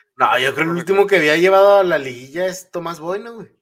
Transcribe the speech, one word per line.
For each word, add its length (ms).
No, 220
yo 160
creo 120
que 60
el 40
último 320
que 80
había 200
llevado 440
a 20
la 160
liguilla 480
es 240
Tomás 300
Boy, 200
¿no, 140
güey? 140